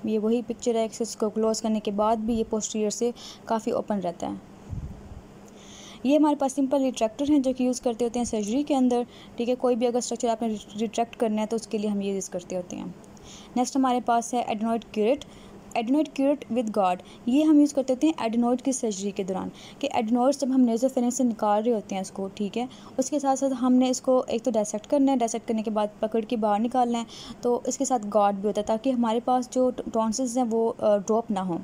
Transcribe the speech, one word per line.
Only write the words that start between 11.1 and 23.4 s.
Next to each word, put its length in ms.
करना 260
है 60
तो 80
उसके 220
लिए 120
हम 120
ये 120
यूज़ 160
करते 260
होते 200
हैं। 200
Next 200
हमारे 240
पास 320
है 140
adenoid 380
curate, 280
adenoid 380
curate 360
with 160
guard। 300
ये 160
हम 160
यूज़ 140
करते 200
होते 140
हैं 60
adenoid 480
की 120
surgery 380
के 120
दौरान, 280
कि 60
adenoids 520
जब 120
हम 160
nasopharynx 440
से 120
निकाल 400
रहे 100
होते 220
हैं 60
इसको, 260
ठीक 300
है, 120
उसके 200
साथ 160
साथ 140